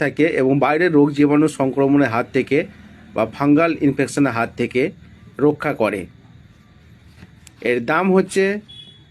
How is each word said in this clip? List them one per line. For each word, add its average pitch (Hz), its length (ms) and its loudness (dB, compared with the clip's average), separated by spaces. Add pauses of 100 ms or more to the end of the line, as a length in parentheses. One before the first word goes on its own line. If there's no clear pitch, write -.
থাকে 147 220 0 (160)
এবং 131 120 2 (120)
বাইরের 160 340 0
রোগ 143 180 6
জীবাণু 147 300 4 (120)
সংক্রমণের 139 560 2
হাত 120 120 -2 (100)
থেকে 131 220 0 (560)
বা 107 100 -2 (120)
ফাঙ্গাল 151 360 2 (140)
ইনফেকশনের 139 520 -2
হাত 117 120 -4 (100)
থেকে 123 220 -2 (640)
রক্ষা 147 360 -2
করে। 104 200 -2 (1700)
এর 120 80 0 (120)
দাম 170 160 0 (100)
হচ্ছে 190 280 0 (680)